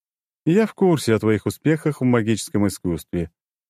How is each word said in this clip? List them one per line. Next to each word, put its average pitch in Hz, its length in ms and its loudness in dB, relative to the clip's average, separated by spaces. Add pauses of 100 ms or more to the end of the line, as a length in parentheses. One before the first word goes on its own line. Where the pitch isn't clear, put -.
(460)
Я 202 200 2
в - 60 -8
курсе 165 420 2
о 107 40 4
твоих 107 260 0
успехах 151 560 -2
в 127 40 -2
магическом 110 640 0
искусстве, 87 640 -6 (400)